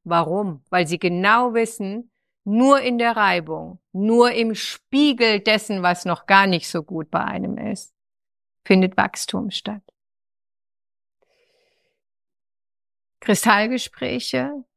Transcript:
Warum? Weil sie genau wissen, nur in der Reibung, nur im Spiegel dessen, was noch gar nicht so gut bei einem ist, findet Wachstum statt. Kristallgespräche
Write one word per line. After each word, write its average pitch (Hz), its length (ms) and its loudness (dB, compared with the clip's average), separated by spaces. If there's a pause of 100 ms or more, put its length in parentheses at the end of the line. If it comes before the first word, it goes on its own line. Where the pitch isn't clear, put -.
Warum? 170 640 -2
Weil 180 180 0
sie 165 120 -4
genau 208 560 2
wissen, 226 560 -6 (340)
nur 254 360 4
in 247 180 -2
der 233 180 0
Reibung, 175 640 -2 (140)
nur 226 400 4
im 226 220 -2
Spiegel 233 840 0
dessen, 208 420 0
was 175 240 0
noch 175 200 -4
gar 196 200 6
nicht 180 220 0
so 165 140 -4
gut 160 280 -8
bei 170 120 -2
einem - 360 -6
ist, - 360 -10 (720)
findet 185 320 2
Wachstum - 540 -4
statt. 208 320 -10 (3500)
Kristallgespräche 247 1400 -2 (120)